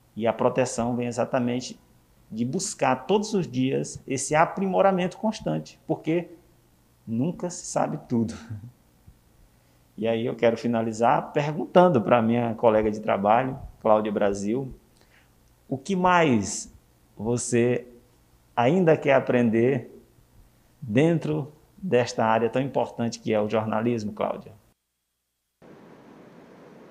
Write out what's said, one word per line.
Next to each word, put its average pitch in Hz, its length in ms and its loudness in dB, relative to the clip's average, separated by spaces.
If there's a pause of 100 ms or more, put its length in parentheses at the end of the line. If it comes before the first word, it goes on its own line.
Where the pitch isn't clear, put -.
(140)
E 110 120 -4
a 110 60 4
proteção 120 640 0
vem 120 120 -4
exatamente 120 720 -4 (520)
de 113 140 -6
buscar 135 640 -2
todos 208 280 0
os 175 120 -2
dias 131 600 -4
esse 135 280 -4
aprimoramento 185 840 0
constante, 160 680 -6
porque 160 440 -4 (760)
nunca 156 440 -4
se - 160 -14
sabe - 320 -4 (100)
tudo. 117 260 -2
<laughs> - 480 -16 (1160)
E 110 120 -4
aí 113 160 -2
eu - 100 -4
quero 117 220 2
finalizar 117 760 0
perguntando 156 680 2
pra 117 220 4
minha 117 320 0
colega 110 360 4
de 104 80 -4
trabalho, 110 600 2 (220)
Cláudia 107 300 2
Brasil, 104 640 -2 (960)
o 131 80 -6
que - 180 -6
mais 170 800 2 (440)
você 120 720 0 (680)
ainda 156 400 4
quer 139 180 2
aprender 123 760 2 (880)
dentro 151 720 0 (240)
desta 123 480 0
área 113 240 4
tão 127 140 -2
importante 117 580 -4
que 113 120 -4
é 107 80 2
o 107 80 -2
jornalismo, 110 640 -2
Cláudia? 104 400 -6 (2500)